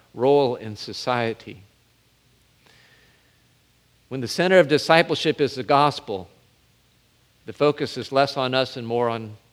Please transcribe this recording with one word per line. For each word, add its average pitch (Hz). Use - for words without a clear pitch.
role 131
in 107
society. 110
When 131
the 120
center 180
of 165
discipleship 156
is 135
the 127
gospel, 127
the 110
focus 147
is 120
less 139
on 127
us 131
and 123
more 117
on, 113